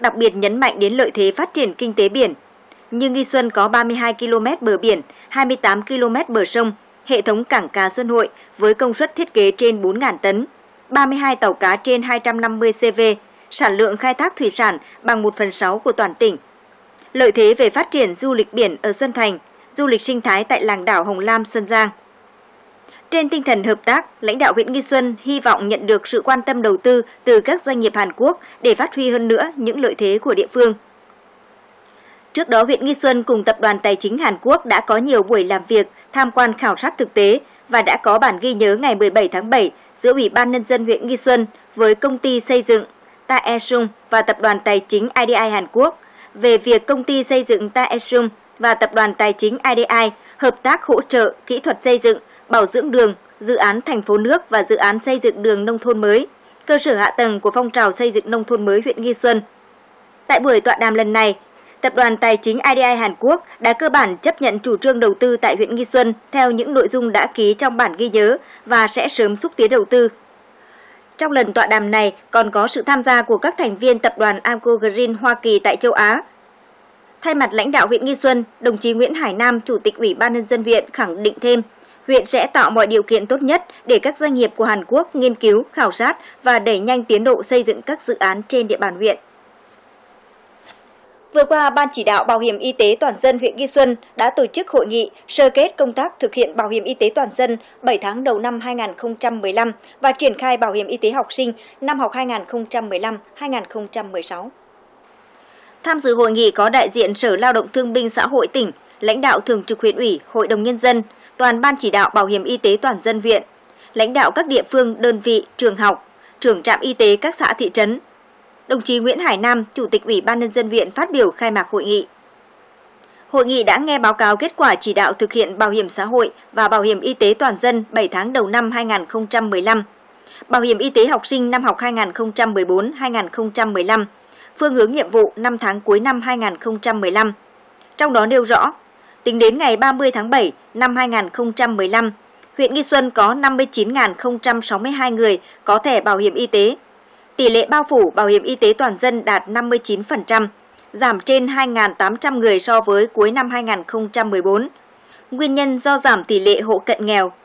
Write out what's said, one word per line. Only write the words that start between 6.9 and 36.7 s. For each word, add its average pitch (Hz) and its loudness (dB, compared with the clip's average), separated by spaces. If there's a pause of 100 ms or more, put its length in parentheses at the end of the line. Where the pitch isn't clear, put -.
hệ 233 0
thống 220 -2
cảng 214 -2
cá 190 -2
Xuân 240 -6
Hội 233 2 (300)
với 214 2
công 240 0
suất 311 -4
thiết 339 -6
kế 202 4
trên 214 0
bốn 196 -2
ngàn 226 -4
tấn, 202 -2 (420)
ba 269 2
mươi 269 -4
hai 277 0
tàu 208 0
cá 190 0
trên 240 0
hai 240 -4
trăm 233 -4
năm 226 -2
mươi 226 2
C - -10 (160)
V, 220 -2 (500)
sản 214 0
lượng 208 2
khai 254 -2
thác 294 -4
thủy 226 -2
sản 202 0 (240)
bằng 226 -2
một 208 -2
phần 202 -2
sáu 190 -2
của 208 -2
toàn 190 -2
tỉnh. 208 0 (760)
Lợi 262 4
thế 220 4
về 233 2
phát 311 -2
triển 226 0
du 262 -4
lịch 220 -2
biển 202 0
ở 214 -2
Xuân 254 -4
Thành, 214 -2 (340)
du 285 -2
lịch 233 2
sinh 247 -4
thái 202 0
tại - -2
làng 202 -2
đảo 185 0
Hồng 196 -4
Lam, 220 0
Xuân 214 -6
Giang. 220 2 (1200)
Trên 320 0
tinh 302 -4
thần 220 0
hợp 214 -2
tác, 285 0 (140)
lãnh 220 -4
đạo 277 4
huyện 226 -2
Nghi 262 -4
Xuân 254 -2
hy 277 -4
vọng 208 0
nhận 208 -2
được 202 2
sự 233 -4
quan 262 0
tâm 247 -2
đầu 208 2
tư 247 2 (220)
từ 226 6
các 302 -2
doanh 262 -4
nghiệp 220 0
Hàn 196 -2
Quốc 302 0 (220)
để 247 4
phát 277 -2
huy 254 -2
hơn 233 0
nữa 226 2
những 233 -4
lợi 247 0
thế 202 0
của 247 -2
địa 185 0
phương. 233 4 (1600)
Trước 320 -4
đó, 226 4
huyện 254 0
Nghi 285 0
Xuân 262 0
cùng 226 0
Tập 220 0
đoàn 196 2
Tài 202 0
chính 214 -4
Hàn 233 -2
Quốc 277 2
đã 214 2
có 220 0
nhiều 240 2
buổi 196 2
làm 185 -2
việc, 208 2 (260)
tham 262 0
quan 240 2
khảo 220 -2